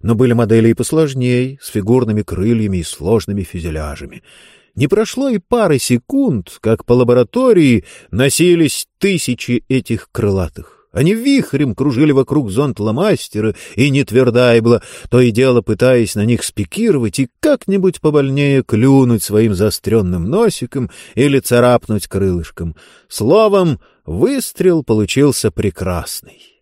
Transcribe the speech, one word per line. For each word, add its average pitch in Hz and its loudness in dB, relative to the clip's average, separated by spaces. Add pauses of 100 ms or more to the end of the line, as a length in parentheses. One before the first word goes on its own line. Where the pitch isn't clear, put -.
но 110 0
были 120 2
модели 113 4
и 113 4
посложней, 131 -2
с - -18
фигурными 110 0
крыльями 101 -2
и 82 -4
сложными 101 -4
фюзеляжами. 78 -10 (520)
Не 123 0
прошло 226 -2
и 214 -2
пары 180 0
секунд, 240 -2
как 110 0
по 120 2
лаборатории 127 2 (260)
носились 165 0 (120)
тысячи 127 -2
этих 120 -4
крылатых. 95 -4 (200)
Они 170 2
вихрем 180 -2
кружили 143 0
вокруг 135 0
зонт-ломастера 113 -2 (220)
и 139 2
Нетвердайбла, 120 2 (280)
то 120 2
и 123 4
дело 123 2
пытаясь 120 0
на 104 -2
них 117 0
спикировать 139 -2
и 135 0 (140)
как-нибудь 196 0
побольнее 143 0
клюнуть 123 2
своим 107 2
заострённым 95 -2
носиком 143 -2 (240)
или 139 2
царапнуть 120 0
крылышком. 87 -4 (320)
Словом, 185 2 (240)
выстрел 175 -2
получился 113 0
прекрасный. - -8 (200)